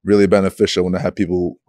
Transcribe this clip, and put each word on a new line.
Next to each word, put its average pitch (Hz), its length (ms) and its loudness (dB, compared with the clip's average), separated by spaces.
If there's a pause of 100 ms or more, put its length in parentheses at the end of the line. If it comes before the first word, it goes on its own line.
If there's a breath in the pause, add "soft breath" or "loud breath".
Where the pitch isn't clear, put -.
really 101 220 4
beneficial 95 580 0
when 90 120 -2
I 90 40 -4
have 92 160 -4
people 90 540 -4